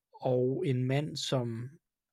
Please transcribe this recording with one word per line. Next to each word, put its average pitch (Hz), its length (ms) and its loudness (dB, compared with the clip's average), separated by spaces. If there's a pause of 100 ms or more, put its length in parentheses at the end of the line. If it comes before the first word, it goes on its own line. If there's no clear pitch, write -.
(120)
og 127 540 2
en 127 180 2
mand, 143 320 0
som, 120 540 -2 (420)